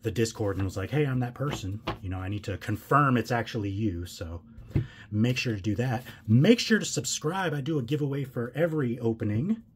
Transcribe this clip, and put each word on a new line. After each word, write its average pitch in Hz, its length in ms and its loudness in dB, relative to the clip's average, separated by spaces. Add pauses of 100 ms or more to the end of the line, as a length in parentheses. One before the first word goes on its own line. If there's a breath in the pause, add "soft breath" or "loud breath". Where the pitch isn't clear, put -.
the 110 80 -2
Discord 107 440 0
and 98 80 -2
was 95 140 -4
like, 95 120 -4
"Hey, 147 160 2
I'm 127 140 0
that 123 140 -2
person." 113 480 -6 (200)
You 95 80 -8
know, 92 100 -4
I 92 100 -6
need 101 160 -6
to 92 120 -4
confirm 135 600 2
it's 113 140 0
actually 113 380 -2
you, 98 360 -2
so 85 360 -10 (720 loud breath)
make 117 260 2
sure 123 160 0
to 101 80 -4
do 101 140 0
that. 113 300 -2 (220 loud breath)
Make 156 320 8
sure 214 200 2
to 170 60 -4
subscribe. 160 680 -2
I 147 60 -2
do 151 180 -2
a 127 60 0
giveaway 139 400 -2
for 123 320 -6
every 147 440 0
opening 113 640 0 (140)